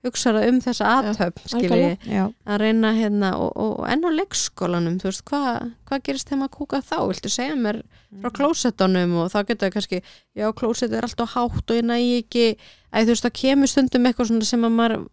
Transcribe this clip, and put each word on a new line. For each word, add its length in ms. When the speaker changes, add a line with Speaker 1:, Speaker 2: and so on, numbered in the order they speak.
Speaker 1:
hugsar 300
það 140
um 120
þessa 240
Speaker 2:
Já, 180
Speaker 1:
athöfn, 460
skilur 240
Speaker 2:
algjörlega. 240
Speaker 1:
ég, 80
Speaker 3:
Já. 200
Speaker 1:
að 140
reyna 320
hérna 420
og, 220
og, 240
og 80
enn 160
á 80
leikskólanum, 880
þú 80
veist, 160
hvað, 480
hvað 160
gerist 260
þegar 100
maður 160
kúkar 300
þá? 120
Viltu 220
segja 260
mér 260
frá 100
Speaker 3:
Mhm. 60
Speaker 1:
klósettunum? 800
Og 160
þá 140
getur 220
það 40
kannski, 300
já, 160
klósett 400
er 100
alltaf 320
hátt 360
og 60
ég 80
næ 120
ekki, 340
æ, 100
þú 40
veist, 180
það 80
kemur 340
stundum 400
eitthvað 220
svona 160
sem 180
að 100
maður 400